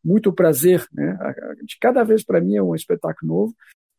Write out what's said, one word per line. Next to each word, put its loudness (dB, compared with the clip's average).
muito 2
prazer, 2
né, -4
a, -6
a, -12
de -18
cada 2
vez 2
pra 0
mim 0
é 0
um 0
espetáculo -4
novo, -2